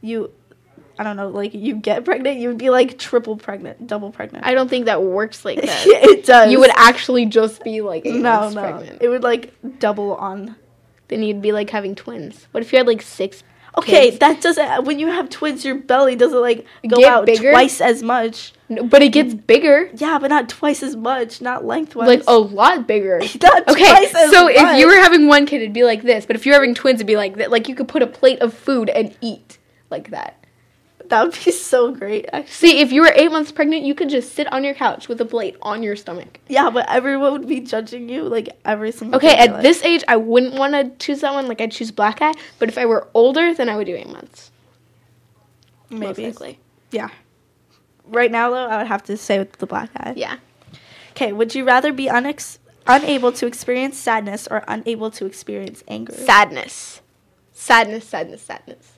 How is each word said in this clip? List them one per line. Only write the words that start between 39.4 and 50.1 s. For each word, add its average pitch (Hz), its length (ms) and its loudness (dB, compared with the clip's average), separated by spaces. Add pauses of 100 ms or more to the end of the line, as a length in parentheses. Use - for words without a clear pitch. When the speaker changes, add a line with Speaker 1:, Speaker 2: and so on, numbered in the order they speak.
Speaker 2:
at 208 60 0
Speaker 1:
life. - 80 -8
Speaker 2:
this 330 200 4
age, 339 240 -2
I 233 120 2
wouldn't 247 380 -2
wanna 277 420 -2
choose 285 240 -8
that 277 100 -4
one. 277 160 -6
Like, 220 140 -8
I'd 226 100 -8
choose 226 180 -12
black 214 300 -4
eye. 311 140 0 (240)
But 226 100 -2
if 226 80 -8
I 254 80 -4
were 226 300 -2
older, 269 400 2
then 247 160 -4
I 214 60 -6
would 208 100 -6
do 180 100 -10
eight - 140 -16
months. - 400 -20 (1400)
Speaker 1:
Maybe. 208 360 -12
Speaker 2:
Most 226 140 -14
likely. - 180 -20 (320)
Speaker 1:
Yeah. 220 180 -10 (1000)
Right 240 240 -2
now, 233 200 -4
though, 247 160 -6
I 220 120 -6
would 220 80 -6
have 214 180 -6
to 202 120 -10
say 202 220 -4
with 196 140 -8
the - 140 -12
black 214 300 -10
eye. - 200 -12